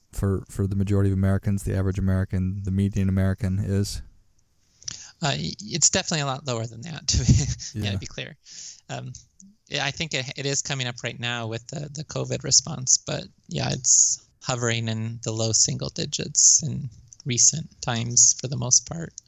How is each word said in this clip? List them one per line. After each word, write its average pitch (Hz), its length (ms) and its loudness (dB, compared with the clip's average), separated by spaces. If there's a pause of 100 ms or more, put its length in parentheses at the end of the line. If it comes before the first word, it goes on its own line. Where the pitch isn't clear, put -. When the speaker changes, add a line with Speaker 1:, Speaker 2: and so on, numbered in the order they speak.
(100)
Speaker 1:
for, 98 380 0
for - 180 -2
the 98 100 0
majority 98 340 4
of 95 80 2
Americans, 98 460 2
the 101 120 0
average 95 220 0
American, 95 680 2
the 98 60 -2
median 98 400 2
American 95 480 2
is? 101 420 0 (1200)
Speaker 2:
Uh, 139 160 2
it's - 540 0
definitely 170 320 0
a 143 40 -2
lot 135 200 -4
lower 113 200 -2
than 117 140 -12
that, - 260 -10
<laughs> - 20 -
to - 100 2
be, - 140 6 (460)
yeah, 104 60 -2
Speaker 1:
Yeah. 98 80 -2
Speaker 2:
to 98 60 -2
be - 80 -8
clear. - 280 -12 (540)
Um, 127 240 -10 (560)
yeah, 143 160 -4
I 139 60 -2
think 165 220 -6
it, 131 240 -4
it 139 100 -6
is 139 160 0
coming 135 240 -4
up 123 160 -6
right 120 160 -6
now 120 280 -4
with 113 220 -6
the, 147 240 -10
the 151 120 -10
covid 127 400 -6
response, 135 540 2
but - 260 -4 (240)
yeah, - 220 -2
it's - 560 2 (160)
hovering 117 460 0
in 113 360 -4
the 113 80 -2
low 113 200 0
single 127 360 0
digits - 720 2
in 131 280 -4 (340)
recent 139 440 2 (120)
times 120 600 2
for 131 60 -6
the 127 120 -4
most 123 300 2
part. - 240 -8 (160)